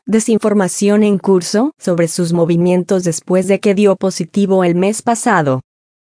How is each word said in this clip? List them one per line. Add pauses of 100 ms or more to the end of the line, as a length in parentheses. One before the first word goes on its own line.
desinformación
en
curso
sobre
sus
movimientos
después
de
que
dio
positivo
el
mes
pasado. (500)